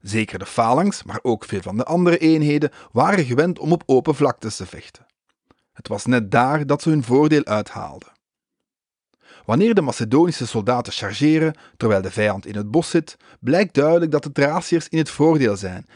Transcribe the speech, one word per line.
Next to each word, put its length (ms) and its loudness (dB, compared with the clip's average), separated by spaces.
Zeker 380 -4
de 60 -14
phalanx, 580 0
maar 180 -10
ook 240 -2
veel 160 -6
van 160 -8
de 60 -2
andere 340 2
eenheden 540 2
waren 340 2
gewend 340 0
om 120 -2
op 140 0
open 300 2
vlaktes 400 -2
te 100 -12
vechten. 400 -20
Het 140 -20
was 180 -6
net 260 0
daar 340 2
dat 160 0
ze 80 -2
hun 140 2
voordeel 420 4
uithaalden. 680 -6
Wanneer 280 2
de 80 4
Macedonische 680 0
soldaten 460 -4
chargeren, 640 0
terwijl 240 2
de 100 -8
vijand 340 -2
in 100 -12
het 160 -8
bos 180 0
zit, 280 -2
blijkt 340 0
duidelijk 380 2
dat 120 0
de 80 -10
Thraciërs 580 -2
in 80 -4
het 120 -2
voordeel 480 2
zijn 280 -10